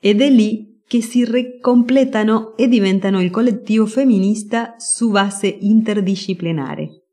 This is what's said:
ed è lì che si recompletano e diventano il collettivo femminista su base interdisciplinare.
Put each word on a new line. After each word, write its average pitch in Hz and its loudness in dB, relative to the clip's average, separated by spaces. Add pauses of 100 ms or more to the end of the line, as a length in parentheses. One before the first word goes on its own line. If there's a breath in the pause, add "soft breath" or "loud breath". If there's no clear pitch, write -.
ed 208 2
è 277 4
lì 220 2 (220)
che 233 0
si 247 -2
recompletano 240 0
e 247 2
diventano 196 2
il 180 0
collettivo 220 0
femminista 220 -2
su - -4
base 196 0
interdisciplinare. 190 -2 (100)